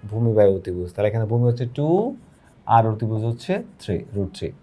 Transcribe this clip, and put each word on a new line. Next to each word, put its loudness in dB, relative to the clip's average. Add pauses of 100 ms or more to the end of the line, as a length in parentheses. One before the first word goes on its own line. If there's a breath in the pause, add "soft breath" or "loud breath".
(100)
ভূমি 0
by 8
অতিভুজ। -6
তাহলে 0
এখানে -2
ভূমি 2
হচ্ছে -2 (100)
টু 0 (840 soft breath)
আর 8 (100)
অতিভুজ -4
হচ্ছে -6 (280)
থ্রি, -4 (180)
রুট -4
থ্রি। -8 (140)